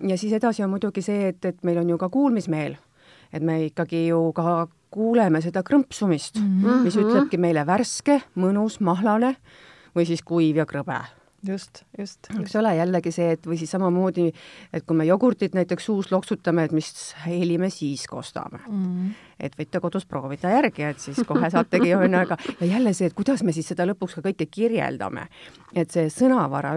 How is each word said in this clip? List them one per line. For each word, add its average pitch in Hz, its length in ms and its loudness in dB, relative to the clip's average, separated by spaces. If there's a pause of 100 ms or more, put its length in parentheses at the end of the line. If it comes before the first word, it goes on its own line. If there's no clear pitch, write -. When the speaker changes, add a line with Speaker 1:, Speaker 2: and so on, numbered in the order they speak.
Speaker 1:
ja 190 160 0
siis 214 160 -2
edasi 214 300 0
on 196 100 0
muidugi 196 320 -4
see, 202 240 0
et, 185 160 -6
et 175 180 -4
meil 170 140 2
on 170 120 2
ju 170 120 2
ka 185 80 -2
kuulmismeel, 180 680 0 (560)
et 156 120 -4
me 160 220 0
ikkagi 165 400 -2
ju 165 260 2
ka 170 340 0 (220)
kuuleme 214 520 2
seda 175 200 -2
krõmpsumist, 208 800 0
Speaker 2:
Mhm. 208 420 4
Speaker 1:
mis 196 120 2
Speaker 3:
Mhm. 208 100 4
Speaker 1:
ütlebki 247 320 2
meile: 170 280 2
"Värske, 247 560 2 (160)
mõnus, 202 440 0
mahlane," 214 540 2 (600)
või 170 100 2
siis: 165 180 -2
"Kuiv 160 320 2
ja 156 100 2
krõbe." 139 340 -6 (480)
Speaker 2:
Just, - 360 -10 (140)
just, 202 220 -12 (100)
Speaker 1:
Eks 214 100 -6
Speaker 2:
just. 196 160 -6
Speaker 1:
ole, 214 200 4
jällegi 170 380 0
see, 170 180 0
et 160 160 -2
või 165 100 -2
siis 160 140 -8
samamoodi, 180 640 2 (400)
et 160 120 -6
kui 165 120 0
me 156 80 2
jogurtit 190 480 2
näiteks 180 320 -2
suus 196 260 -2
loksutame, 180 540 0
et 156 80 -4
mis - 420 -4 (100)
heli 175 320 0
me 185 120 0
siis 143 380 -6
kostame. - 600 -12
Speaker 2:
Mhm. 185 440 -2 (280)
Speaker 1:
Et - 160 -8
võite 165 240 -6
kodus 180 260 -4
proovida 139 440 -6
järgi, 233 340 2
et 147 160 -6
siis - 260 -6
kohe 160 240 0
saategi 175 460 2
ühesõnaga. 185 400 2 (240)
Ja 175 80 0
jälle 214 260 2
see, 180 140 -2
et 156 60 -4
kuidas 254 300 -2
me 180 100 2
siis 160 140 -6
seda 180 180 -2
lõpuks 190 300 -4
ka 165 60 -10
kõike 180 300 -4
kirjeldame. 143 760 -4 (460)
Et 170 180 0
see 160 180 2
sõnavara 151 680 2